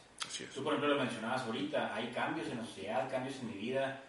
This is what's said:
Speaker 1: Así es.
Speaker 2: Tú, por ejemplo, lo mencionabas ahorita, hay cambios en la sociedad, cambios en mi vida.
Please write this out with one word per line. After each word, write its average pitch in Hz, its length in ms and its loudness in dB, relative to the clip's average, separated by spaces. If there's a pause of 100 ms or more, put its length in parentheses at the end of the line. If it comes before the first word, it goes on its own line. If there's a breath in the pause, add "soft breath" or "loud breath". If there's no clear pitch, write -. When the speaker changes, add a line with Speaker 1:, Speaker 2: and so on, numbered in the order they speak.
(280)
Speaker 1:
Así - 160 -6
es. - 80 -10
Speaker 2:
Tú, - 120 -4
por 151 100 4
ejemplo, 143 200 6
lo 139 80 4
mencionabas 117 400 0
ahorita, 123 540 0
hay 123 140 0
cambios 156 400 0
en 123 80 -4
la 110 80 -4
sociedad, - 440 0
cambios 131 300 -2
en 120 80 -4
mi 101 60 -4
vida. 131 560 0